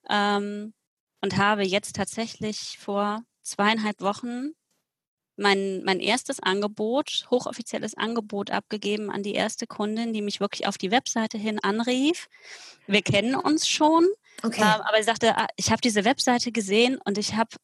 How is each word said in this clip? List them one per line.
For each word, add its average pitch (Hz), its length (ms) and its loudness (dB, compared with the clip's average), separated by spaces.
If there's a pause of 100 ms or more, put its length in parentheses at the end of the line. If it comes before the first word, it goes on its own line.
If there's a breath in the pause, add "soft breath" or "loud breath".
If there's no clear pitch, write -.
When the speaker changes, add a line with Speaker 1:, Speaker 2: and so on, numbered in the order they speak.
(100)
Speaker 1:
ähm, 208 640 0 (480)
und 196 160 -2
habe 202 260 4
jetzt 196 320 -2
tatsächlich - 840 -6
vor 208 420 -2 (200)
zweieinhalb 214 600 0
Wochen 240 500 -4 (840)
mein, 196 480 2
mein 190 160 0
erstes 247 400 -2
Angebot, 214 920 -2
hochoffizielles - 640 -4
Angebot 214 540 -4
abgegeben 208 600 -4
an 202 120 -4
die 196 120 -4
erste 220 320 -2
Kundin, 220 460 -4
die 214 100 -2
mich 202 180 -6
wirklich - 260 -2
auf 196 120 -2
die 185 120 -4
Webseite 226 480 0
hin 208 220 -4
anrief. 247 680 0 (580 loud breath)
Wir 202 160 2
kennen 214 340 2
uns 302 320 0
schon, 320 360 6 (400 soft breath)
Speaker 2:
Okay. 214 300 4
Speaker 1:
ähm, 214 80 0
aber 214 160 2
sie 214 60 2
sagte, 226 340 2
„Ah, 226 80 2 (100)
ich - 160 -2
hab 226 100 4
diese 208 220 2
Webseite 247 480 2
gesehen 226 520 2
und 202 140 -2
ich 208 180 -2
hab 220 280 0